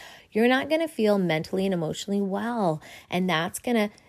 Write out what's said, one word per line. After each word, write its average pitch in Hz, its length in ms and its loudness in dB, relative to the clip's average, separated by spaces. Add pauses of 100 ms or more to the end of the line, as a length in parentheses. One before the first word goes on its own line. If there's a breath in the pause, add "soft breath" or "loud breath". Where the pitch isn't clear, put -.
(320 loud breath)
you're 226 160 4
not 269 200 2
gonna 320 200 0
feel 208 300 2
mentally 180 460 0
and 196 80 0
emotionally 175 480 -2
well. 202 640 -2 (260 loud breath)
And 185 220 0
that's 165 300 -2
gonna, 220 300 0 (180 loud breath)